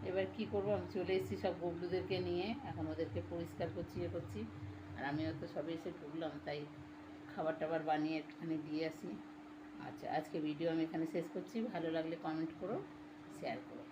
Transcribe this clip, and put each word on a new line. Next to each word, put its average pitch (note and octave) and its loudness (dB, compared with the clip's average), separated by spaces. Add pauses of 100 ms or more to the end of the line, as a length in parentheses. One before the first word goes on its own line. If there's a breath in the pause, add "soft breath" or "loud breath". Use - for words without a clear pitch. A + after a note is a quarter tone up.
(100)
এবার F#3+ 6 (100)
কি A3 0
করবো, G3+ 4
আমি F3+ -2
চলে F3+ 4
এসেছি F#3+ 2
সব F3+ 6
গবলুদেরকে F3 2 (120)
নিয়ে, F3 2 (240)
এখন D#3+ 0
ওদেরকে D#3 0 (120)
পরিষ্কার E3+ -2
করছি, E3+ -4
ইয়ে F3 0
করছি। F3 -2 (560)
আর A#2+ -4
আমিও D#3 2 (100)
তো F3 -4
সবে D#3+ 0
এসে E3+ -2
ঢুকলাম, D3+ -2 (140)
তাই D3 0 (720)
খাবার D#3+ 2
টাবার D#3+ 4
বানিয়ে D#3 4
একটুখানি D#3+ -2 (100)
দিয়ে D3+ 2
আসি। F3 -6 (800)
আচ্ছা, B2+ -6 (120)
আজকে D#3 -2 (100)
ভিডিও D3+ 2
আমি D#3+ 4
এখানে E3 2
শেষ E3+ 2
করছি। F#3+ -4 (160)
ভালো E3+ 0
লাগলে E3 2
কমেন্ট D#3+ 0
করো, G3 0 (600)
শেয়ার A#2+ -2 (100)
করো। - -8